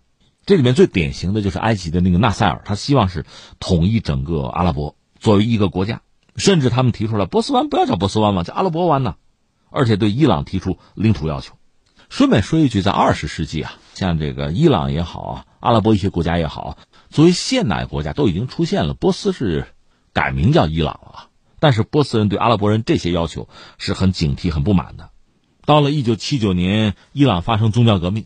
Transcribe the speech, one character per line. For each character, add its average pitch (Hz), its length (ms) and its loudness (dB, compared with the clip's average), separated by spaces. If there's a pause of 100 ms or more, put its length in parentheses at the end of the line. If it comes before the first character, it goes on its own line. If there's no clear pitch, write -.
(460)
这 202 100 4
里 160 60 4
面 123 140 4
最 180 100 6
典 71 280 -2
型 90 200 -4
的 107 80 0
就 98 80 0
是 90 80 -4
埃 113 180 0
及 90 140 -6
的 87 120 0
那 92 100 4
个 87 60 4
纳 90 140 2
赛 104 160 0
尔， 65 180 -4
他 101 100 -4
希 - 180 -2
望 107 160 4
是 82 160 -8 (340)
统 85 260 0
一 110 140 2
整 69 240 -4
个 78 200 -4
阿 78 200 -4
拉 90 100 2
伯 73 220 -6 (240)
作 104 180 2
为 107 80 2
一 117 120 0
个 98 120 2
国 90 160 -2
家， 117 160 -8 (340)
甚 190 240 2
至 127 100 2
他 127 140 0
们 123 80 2
提 107 160 -4
出 110 100 -2
了 98 80 0
波 214 160 -2
斯 277 120 -4
湾 285 160 0
不 - 80 -2
要 370 80 2
叫 254 100 -2
波 165 120 -2
斯 - 120 -2
湾 104 140 2
嘛， 87 100 0
叫 - 100 -12
阿 - 80 -4
拉 190 80 0
伯 170 160 -2
湾 143 160 2
呐， 104 140 -4 (540)
而 139 160 0
且 113 100 2
对 104 160 0
伊 139 140 2
朗 78 200 2
提 95 140 -6
出 90 180 -4 (160)
领 110 200 2
土 78 140 -4
要 69 140 -6
求。 - 140 -18 (540)
顺 277 200 2
便 202 140 4
说 160 160 0
一 151 80 4
句， 101 140 0
在 92 100 0
二 - 220 2
十 78 160 -6
世 80 160 -6
纪 76 160 -6
啊， - 100 -10 (220)
像 87 260 -2
这 73 140 -6
个 71 180 -6
伊 135 160 2
朗 76 240 2
也 78 100 -2
好 85 200 -10
啊， 53 240 -12 (160)
阿 117 100 0
拉 113 80 4
伯 110 160 4
一 - 20 0
些 95 120 -2
国 85 140 -4
家 85 140 -2
也 82 80 -2
好， - 320 -10 (320)
作 147 140 2
为 175 80 8
现 202 380 -2
代 73 160 -2
国 147 180 -6
家 147 80 -6
都 143 160 0
已 87 60 0
经 98 160 -4
出 170 160 -4
现 160 220 -2
了， 69 60 -4
波 185 200 0
斯 - 180 -4
是 90 380 -4 (420)
改 71 220 -2
名 78 180 2
叫 143 160 4
伊 80 140 -2
朗 71 200 -4
了 - 120 -20
啊。 - 140 -20 (340)
但 151 100 4
是 110 120 2
波 151 200 0
斯 - 140 -2
人 107 100 2
对 98 100 0
阿 110 120 2
拉 113 80 4
伯 104 120 2
人 110 160 2
这 - 120 0
些 87 160 -2
要 85 140 -2
求 62 200 -10 (300)
是 - 160 -6
很 95 180 2
警 71 240 0
惕、 85 160 -4
很 73 120 -2
不 101 100 2
满 65 240 0
的。 - 140 -20 (520)
到 151 160 4
了 143 120 2
一 151 120 -2
九 113 140 2
七 - 200 -4
九 107 140 0
年， 98 440 0 (180)
伊 139 100 2
朗 95 200 2
发 113 140 0
生 110 140 2
宗 120 140 4
教 107 120 4
革 87 140 -2
命， 107 140 -6